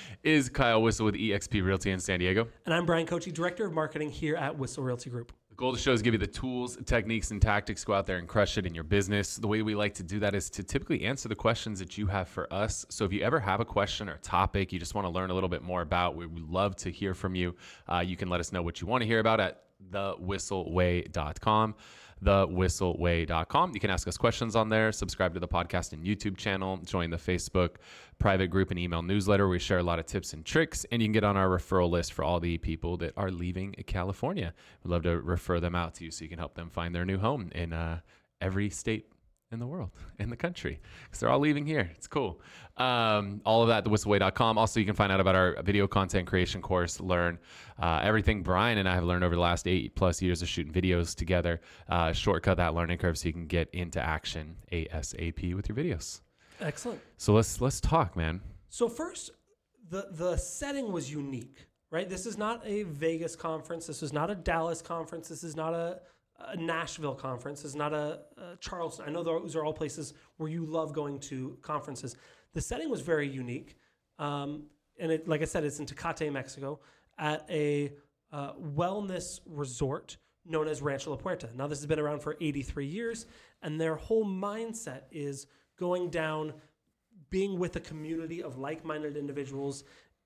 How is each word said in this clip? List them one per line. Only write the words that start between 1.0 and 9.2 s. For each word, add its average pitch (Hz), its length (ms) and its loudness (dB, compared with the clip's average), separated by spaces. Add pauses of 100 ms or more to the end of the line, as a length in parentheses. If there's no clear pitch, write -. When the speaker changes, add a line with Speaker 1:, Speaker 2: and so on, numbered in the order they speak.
Speaker 1:
with 104 100 4
E 104 180 2
X - 140 -2
P 101 140 2
Realty 95 280 2
in 92 80 0
San 90 220 0
Diego. 95 260 4 (180)
Speaker 2:
And 175 80 0
I'm 175 140 2
Brian 165 200 2
Cochi, 175 260 -4
Director 170 340 -2
of 165 60 -4
Marketing 151 360 -2
here 156 280 -2
at 151 200 -2
Whistle 135 280 -6
Realty 123 260 -4
Group. 120 220 -8 (180)
Speaker 1:
The - 60 -20
goal 127 140 0
of 123 60 0
the - 40 -2
show 135 120 4
is 113 100 6
give 113 120 6
you 110 40 4
the 101 80 2
tools, 123 580 -4
techniques, 113 460 0
and 104 100 -4
tactics. 104 440 4
Go 107 80 2
out 98 140 4
there 92 100 0
and 85 100 -6
crush 101 320 4
it 95 80 0
in 82 80 -2
your 82 80 -6
business. 98 540 2